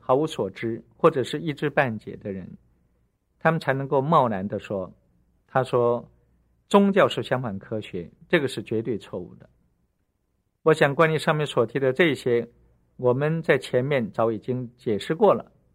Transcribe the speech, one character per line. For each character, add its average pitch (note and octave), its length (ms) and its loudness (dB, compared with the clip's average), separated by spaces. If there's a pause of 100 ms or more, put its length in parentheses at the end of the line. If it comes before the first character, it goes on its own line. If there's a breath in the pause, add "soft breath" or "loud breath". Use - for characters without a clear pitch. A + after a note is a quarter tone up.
毫 C3 140 2
无 D3+ 100 2
所 A2+ 240 -4
知， A2+ 340 -8 (140)
或 E3 140 4
者 C3 120 0
是 D3+ 160 -6
一 D#3+ 140 -4
知 D3 160 -4
半 C3+ 260 0
解 - 220 -12
的 G#2 140 -10
人， F#2 160 -10 (920)
他 D#3+ 140 2
们 D#3+ 80 0
才 C#3 140 0
能 C3+ 140 -4
够 C#3 140 2
贸 C#3+ 260 4
然 G2 200 -4
地 G#2 100 -6
说， F#2+ 340 -8 (560)
他 C3 160 0
说， A#2+ 440 0 (600)
宗 G3+ 240 6
教 F3 160 4
是 - 140 -4
相 B2+ 180 -2
反 G#2+ 200 -6
科 A2 200 -8
学， F2 320 -12 (160)
这 E3+ 120 2
个 C3+ 80 -2
是 A#2 160 -8
绝 A2 180 -4
对 G#2+ 160 -4
错 - 220 -12
误 - 160 -16
的。 - 120 -20 (1160)
我 D#3+ 100 6
想 C#3+ 220 2
关 D#3+ 180 4
于 D3+ 40 2
上 D#3 180 0
面 D3+ 100 -2
所 B2 180 2
提 C3+ 160 -4
的 C3 120 2
这 D#3+ 220 2
些， A#2+ 340 0 (500)
我 B2 140 2
们 D3+ 300 -2
在 D3+ 160 2
前 B2+ 260 -2
面 C3 280 -2
早 A2+ 200 0
已 G#2+ 60 -4
经 B2 400 -8
解 G#2 220 -4
释 D#3+ 160 -4
过 F#3 180 4
了， - 180 -8 (240)